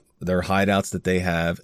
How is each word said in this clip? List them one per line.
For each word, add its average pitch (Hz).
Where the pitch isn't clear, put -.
their 90
hideouts 98
that 90
they 92
have. 85